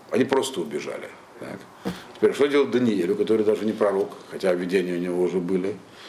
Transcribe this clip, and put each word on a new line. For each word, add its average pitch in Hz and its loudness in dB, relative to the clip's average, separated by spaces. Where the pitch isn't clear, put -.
они 123 2
просто - 0
убежали. 71 -8
Так. - -12
Теперь, 101 4
что 131 2
делать 139 2
Даниэлю, 104 2
который 107 2
даже 104 2
не 110 0
пророк, 98 0
хотя 90 0
видения 90 0
у 87 -2
него 90 0
уже 90 0
были 92 -2